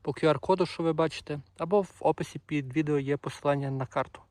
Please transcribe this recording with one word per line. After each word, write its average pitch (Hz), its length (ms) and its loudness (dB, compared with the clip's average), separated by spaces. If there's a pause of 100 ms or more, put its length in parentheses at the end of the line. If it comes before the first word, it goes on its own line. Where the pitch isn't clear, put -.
по 147 100 -6
Q 151 220 4
R-коду, 180 320 2
що - 180 -6
ви 165 100 2
бачите, 156 460 -2 (180)
або 175 240 2
в - 180 -6
описі 156 400 0
під 139 340 -4
відео 147 260 2
є 139 180 -2
посилання 143 540 -2
на 131 140 -4
карту. - 460 -6